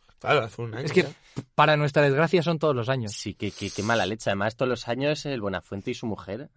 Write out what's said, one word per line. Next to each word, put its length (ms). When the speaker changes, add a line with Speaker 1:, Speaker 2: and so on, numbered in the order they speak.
Speaker 1:
Claro, 260
hace 180
un 120
año 100
Speaker 2:
Es 60
que, 120
Speaker 1:
ya. 60
Speaker 2:
para 240
nuestra 240
desgracia, 420
son 160
todos 160
los 140
años. 240
Speaker 3:
Sí, 220
qué, 160
qué, 180
qué 140
mala 240
leche. 240
Además, 240
todos 140
los 180
años 400
el 140
Buenafuente 500
y 20
su 140
mujer. 500